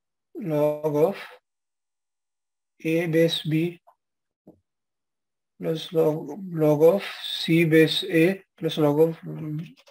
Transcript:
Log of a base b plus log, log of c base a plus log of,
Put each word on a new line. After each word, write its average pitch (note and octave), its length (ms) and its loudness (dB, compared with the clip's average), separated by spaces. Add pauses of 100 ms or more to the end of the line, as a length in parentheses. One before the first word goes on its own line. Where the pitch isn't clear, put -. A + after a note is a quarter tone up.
(340)
Log D3+ 720 0
of G3 120 0 (1600)
a E3 320 -2
base E3 300 2 (100)
b D#3+ 160 0 (1900)
plus E3 220 -6 (100)
log, D#3 380 -2 (300)
log D3+ 220 2
of F#3 260 4 (220)
c - 260 -2 (140)
base D#3 260 4 (220)
a D#3+ 60 6 (360)
plus D#3+ 180 -4
log D3+ 220 2
of, E3 160 2 (760)